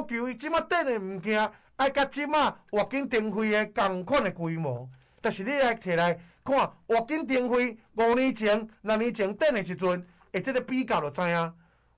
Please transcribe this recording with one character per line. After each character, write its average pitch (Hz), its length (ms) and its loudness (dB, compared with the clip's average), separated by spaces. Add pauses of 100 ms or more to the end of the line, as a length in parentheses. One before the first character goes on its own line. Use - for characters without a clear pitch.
求， 240 240 -4
伊 247 60 -6
即 262 140 -8
马 330 120 2
等 330 240 0
的 240 140 0
物 190 200 -8
件， 214 320 0 (240)
爱 277 140 2
甲 277 160 2
即 277 200 -4
马 294 240 2 (220)
月 202 180 2
经 277 180 -4
灯 220 240 0
会 214 200 0
的 214 160 2
共 196 360 -2
款 247 200 2
的 185 80 -2
规 165 260 -4
模。 131 320 -4 (320)
但 220 100 0
是 190 120 -6
你 226 80 -2
来 269 240 2
摕 175 200 -4
来 170 240 2 (260)
看， 262 260 2 (160)
月 226 200 2
经 302 180 -2
灯 247 240 0
会 247 280 0 (180)
五 233 200 4
年 262 180 4
前、 214 360 0 (120)
六 220 160 0
年 226 160 0
前 202 220 0
等 294 180 2
的 202 100 -2
时 180 120 -6
阵， 180 320 0 (240)
会 185 100 -2
这 262 120 -2
个 254 80 0
比 254 240 -2
较 190 160 0
就 147 80 -2
知 143 200 -4
影。 170 240 0 (440)